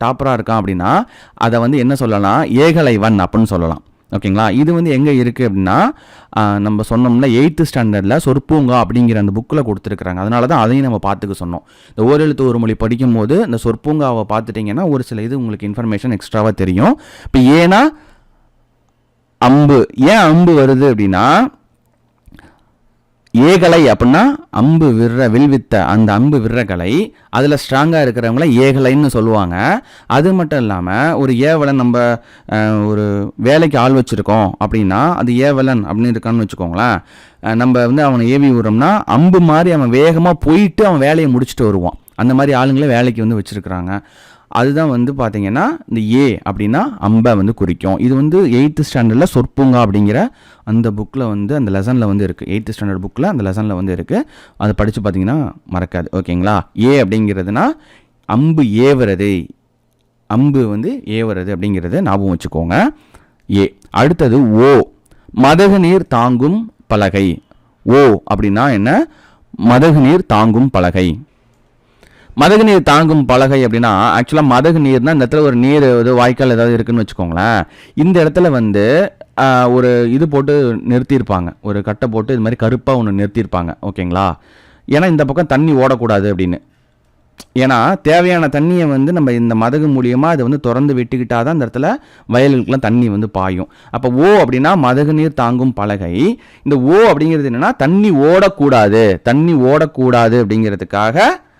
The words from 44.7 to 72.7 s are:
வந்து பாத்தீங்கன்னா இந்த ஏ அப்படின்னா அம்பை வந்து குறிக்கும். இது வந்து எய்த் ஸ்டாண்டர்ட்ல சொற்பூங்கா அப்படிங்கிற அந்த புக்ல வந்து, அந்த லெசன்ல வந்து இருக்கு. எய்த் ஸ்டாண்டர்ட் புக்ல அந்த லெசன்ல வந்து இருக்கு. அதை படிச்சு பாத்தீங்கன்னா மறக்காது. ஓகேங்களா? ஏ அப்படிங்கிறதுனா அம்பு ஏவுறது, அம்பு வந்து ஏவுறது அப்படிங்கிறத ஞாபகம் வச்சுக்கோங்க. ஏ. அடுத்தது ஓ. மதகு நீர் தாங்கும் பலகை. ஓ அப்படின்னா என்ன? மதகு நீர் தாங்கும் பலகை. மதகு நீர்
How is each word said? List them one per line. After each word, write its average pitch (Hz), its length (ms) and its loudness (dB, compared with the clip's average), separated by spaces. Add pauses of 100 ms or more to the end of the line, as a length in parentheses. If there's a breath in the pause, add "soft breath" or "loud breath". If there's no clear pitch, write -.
வந்து 123 240 -2
பாத்தீங்கன்னா 113 520 -4 (220)
இந்த 113 300 -2
ஏ 131 220 0 (100)
அப்படின்னா 104 320 -2 (180)
அம்பை 110 360 2
வந்து 101 180 0
குறிக்கும். 92 440 -4
இது 127 180 0
வந்து 156 320 2
எய்த் 147 360 0 (100)
ஸ்டாண்டர்ட்ல 117 300 2
சொற்பூங்கா 127 600 0
அப்படிங்கிற 104 440 0 (360 soft breath)
அந்த 113 280 -2
புக்ல 113 360 -6
வந்து, 104 280 -4
அந்த 117 160 -2
லெசன்ல 104 260 -2
வந்து 101 260 0
இருக்கு. 90 220 -8
எய்த் 110 340 -8
ஸ்டாண்டர்ட் 95 300 -6
புக்ல 131 140 -6
அந்த 135 260 -4
லெசன்ல 107 260 -4
வந்து 95 160 -4
இருக்கு. 127 340 -4 (320 soft breath)
அதை 104 180 -2
படிச்சு 107 260 -4
பாத்தீங்கன்னா 101 500 -4 (200)
மறக்காது. 90 400 -6
ஓகேங்களா? 92 480 -2 (220)
ஏ 131 220 2
அப்படிங்கிறதுனா 104 640 -4 (600 soft breath)
அம்பு 151 380 0
ஏவுறது, 104 840 0 (800)
அம்பு 131 400 0
வந்து 131 380 -6
ஏவுறது 104 500 -6
அப்படிங்கிறத 95 460 -4
ஞாபகம் 98 340 -2
வச்சுக்கோங்க. 82 520 -4 (680 soft breath)
ஏ. 98 220 0 (120)
அடுத்தது 131 640 2
ஓ. 135 280 6 (520 soft breath)
மதகு 180 480 4
நீர் 175 280 2
தாங்கும் 131 640 0 (160)
பலகை. 98 560 0 (380)
ஓ 127 400 4 (140)
அப்படின்னா 107 360 0
என்ன? 135 360 0 (420 soft breath)
மதகு 139 500 4
நீர் 156 260 4
தாங்கும் 113 440 2
பலகை. 92 500 0 (1160 soft breath)
மதகு 202 280 4
நீர் 202 200 4